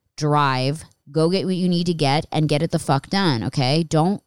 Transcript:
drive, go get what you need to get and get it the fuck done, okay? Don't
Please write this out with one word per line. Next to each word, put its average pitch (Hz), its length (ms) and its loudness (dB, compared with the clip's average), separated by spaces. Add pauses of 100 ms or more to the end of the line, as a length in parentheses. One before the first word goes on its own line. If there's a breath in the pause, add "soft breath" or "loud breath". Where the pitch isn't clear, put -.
(180)
drive, 143 680 0 (280)
go 156 180 2
get 180 160 0
what 185 100 -2
you 180 120 0
need 175 200 0
to 180 60 0
get 151 380 0
and 156 160 0
get 147 160 0
it 165 80 -2
the 165 80 0
fuck 139 280 -2
done, 165 360 0
okay? 135 400 0
Don't 160 440 0